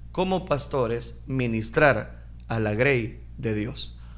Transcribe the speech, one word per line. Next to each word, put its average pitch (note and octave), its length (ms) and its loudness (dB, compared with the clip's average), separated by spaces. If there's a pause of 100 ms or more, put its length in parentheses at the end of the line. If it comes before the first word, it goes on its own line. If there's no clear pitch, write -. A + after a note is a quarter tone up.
(100)
como F#3 360 0
pastores B2 800 0
ministrar B2 1000 2 (220)
a A2+ 120 0
la G#2+ 120 2
grey A#2+ 540 2 (100)
de A#2 160 -2
Dios. - 460 -4 (200)